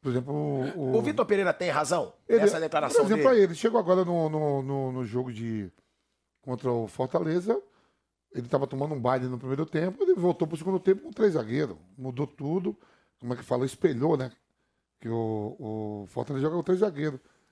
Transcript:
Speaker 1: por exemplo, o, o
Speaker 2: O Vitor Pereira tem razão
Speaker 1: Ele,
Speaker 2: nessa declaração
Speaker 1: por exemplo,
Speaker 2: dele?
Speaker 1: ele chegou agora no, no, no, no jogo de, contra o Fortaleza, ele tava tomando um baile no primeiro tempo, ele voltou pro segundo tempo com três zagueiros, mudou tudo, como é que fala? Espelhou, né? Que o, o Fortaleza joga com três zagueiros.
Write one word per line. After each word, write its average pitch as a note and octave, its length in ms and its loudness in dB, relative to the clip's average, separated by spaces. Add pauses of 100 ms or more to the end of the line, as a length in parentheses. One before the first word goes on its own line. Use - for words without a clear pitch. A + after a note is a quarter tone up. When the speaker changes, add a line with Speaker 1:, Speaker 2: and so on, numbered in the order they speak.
Speaker 1:
por C#3 80 -4
exemplo, B2+ 240 -2
o, D3 440 -4 (140)
o - 60 4
Speaker 2:
O A3+ 40 2
Vitor C#4+ 220 0
Pereira G3 300 2
tem F3+ 160 -4
razão D3+ 420 0 (160)
Speaker 1:
Ele, A#3 120 6
Speaker 2:
nessa F#3 200 4
declaração D#3 460 2
Speaker 1:
por - 60 -
exemplo, G#3+ 180 6
Speaker 2:
dele? A#3 140 8
Speaker 1:
ele E3+ 100 0
chegou A3+ 260 2
agora F#3 240 4
no, E3+ 240 0
no, D3 340 0
no, C3+ 300 -2
no B2+ 140 -4
jogo B2 260 -4
de, A2 380 -6 (720)
contra B2+ 280 -4
o A#2 160 0
Fortaleza, F3 760 -2 (720)
ele A#2+ 120 -8
tava C#3 200 0
tomando C#3 280 -4
um C3+ 60 -6
baile B2+ 260 0
no B2+ 120 -6
primeiro C3 280 -4
tempo, F#3 360 -2
ele F#4 120 4
voltou F3 320 0
pro D#3+ 100 -8
segundo F3 220 -2
tempo F#3+ 240 2
com E4 80 -16
três G#3 220 2
zagueiros, A#2+ 440 -2 (200)
mudou C3 300 -6
tudo, F3 500 -4 (420)
como A#2+ 140 -6
é B2 40 -4
que A#2 60 -14
fala? B2+ 240 0
Espelhou, D3 500 2
né? C3 140 -4 (680)
Que A#2 80 -10
o, A2 500 -2
o G#2+ 500 -8
Fortaleza C3 360 -4
joga D#3 120 -2
com E3+ 60 -2
três F3+ 180 0
zagueiros. D3+ 380 -2 (340)